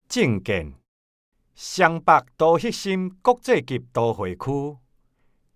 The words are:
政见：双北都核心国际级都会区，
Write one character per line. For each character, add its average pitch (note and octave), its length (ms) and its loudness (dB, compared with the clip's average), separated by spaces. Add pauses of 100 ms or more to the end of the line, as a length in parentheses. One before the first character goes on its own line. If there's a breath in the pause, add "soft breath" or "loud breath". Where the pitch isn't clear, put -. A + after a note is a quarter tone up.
政 A#2+ 340 0
见： D#2+ 300 -4 (840)
双 E3 460 0
北 D#3 240 4 (140)
都 E3 180 4
核 A3 140 -2
心 F#3 500 -4
国 B3 220 2
际 G#3+ 180 2
级 B2+ 180 -6 (140)
都 A#2 220 0
会 F#2 200 -6
区， C#3 440 -6 (760)